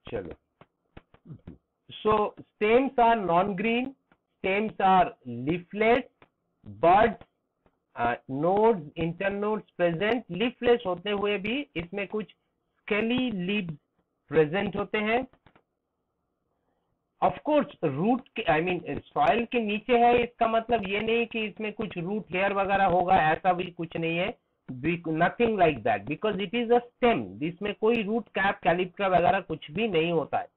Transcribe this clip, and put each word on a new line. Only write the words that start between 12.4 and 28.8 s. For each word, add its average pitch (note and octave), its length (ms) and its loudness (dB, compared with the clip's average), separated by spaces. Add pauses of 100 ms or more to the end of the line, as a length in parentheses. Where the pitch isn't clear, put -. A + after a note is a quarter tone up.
scaly A#3 540 -2
leaves F3+ 440 -4 (560)
present E3+ 440 2
होते G3+ 220 -4
हैं। A3+ 280 0 (2000)
of F#3+ 80 4 (160)
course, D4 260 2 (100)
root F3+ 360 0 (180)
के, - 40 -6
I D#3+ 260 0
mean, E3 320 -6
soil F3+ 440 0
के A#3+ 160 -2
नीचे G#3+ 380 0
है, A#3+ 240 4
इसका A#3 260 -2
मतलब A3+ 400 0
ये G3+ 120 -2
नहीं A3+ 260 0
कि A3+ 180 -6
इसमें G#3 280 -8
कुछ G#3 260 -8
root F#3+ 260 -6 (100)
हेयर G3 180 0
वगैरह G3 320 0
होगा, F3+ 320 2
ऐसा E3 360 2
भी F3 120 -2
कुछ E3+ 320 -10
नहीं E3 220 -2
है। G#3 200 -4 (340)
Be-, E3 360 -4
nothing F#3 500 2
like D#3 240 4
that, G#2 240 0
because F3 300 -4
it G3 180 -6
is A#3 180 0
a A#3+ 80 6
stem, C3 640 -2
इसमें F3+ 320 -6
कोई A3+ 280 2
root G#3+ 260 -4
cap, G3 320 -2
calyptra F3+ 460 0